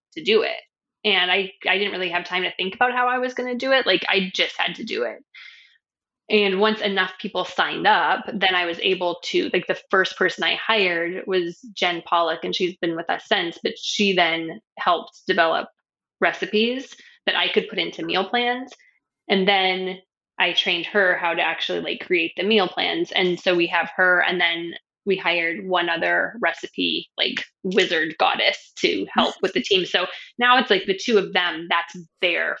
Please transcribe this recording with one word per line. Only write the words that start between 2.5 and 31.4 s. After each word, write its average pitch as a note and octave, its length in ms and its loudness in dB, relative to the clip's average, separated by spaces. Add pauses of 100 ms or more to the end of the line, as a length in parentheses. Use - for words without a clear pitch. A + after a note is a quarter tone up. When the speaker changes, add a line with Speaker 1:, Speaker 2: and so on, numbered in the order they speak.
Speaker 1:
think F#3 200 -4
about B3 180 2
how B3 140 0
I B3+ 120 0
was B3+ 140 -4
gonna B3 220 -4
do C4 160 0
it. C4 140 4
Like, F#3 240 2
I F#3+ 240 2
just - 240 -2
had - 180 -2
to - 80 -12
do - 200 -4
it. A2 200 -8 (1040)
And G3+ 320 4
once G#3+ 180 2
enough G3 400 -2
people F#3 240 -4
signed E3 420 -2
up, F3+ 380 4 (100)
then F#3+ 220 2
I F3+ 100 0
was E3+ 140 -4
able F3+ 460 0
to, F3+ 260 0
like, F3+ 160 0
the - 120 -2 (120)
first F#3 260 2
person F#3 260 0
I E3 120 0
hired F#3 720 -2
was F3+ 320 -2 (140)
Jen F3 300 -2
Pollock, E3+ 420 0
and F3+ 100 -4
she's F3+ 220 -2
been E3 180 -2
with E3 140 -8
us F#3 180 -4
since, E3+ 340 -2
but - 160 -4
she G3+ 360 0
then E3 480 0 (180)
helped E3+ 480 -2
develop E3 400 2 (540)
recipes G#3+ 760 -2 (300)
that F#3 100 0
I F3 140 0
could F#3+ 180 0
put - 100 -8
into E3 280 -6
meal F3 220 0
plans. B3 440 -2 (560)
And G3 180 4
then F#3 540 2 (400)
I F3+ 140 2
trained E3+ 340 0
her F#3 300 2
how E3+ 160 0
to E3+ 80 0
actually, E3+ 400 -2
like, - 240 -6
create E3 320 0
the F3+ 60 -2
meal G3+ 260 4
plans. F3 420 -2
And F3+ 260 2
so F3+ 160 2
we E3+ 140 2
have E3+ 300 0
her, F3+ 240 4
and F3+ 180 0
then E3+ 360 -2 (300)
we F#3+ 120 0
hired F3 500 -2
one F3 220 0
other F3 520 0
recipe, E2+ 760 -4
like, - 260 -2 (200)
wizard F3 560 0
goddess - 580 0
to F3+ 360 0
help - 280 2
with - 100 -2
the F#3 100 -2
Speaker 2:
<laughs> - 20 -6
Speaker 1:
team. F#3 220 2
So F3+ 220 -2 (320)
now B3 180 6
it's, B3+ 120 0
like, G3 160 2
the F#3+ 120 0
two A3+ 200 2
of F3 160 0
them, E3+ 360 -2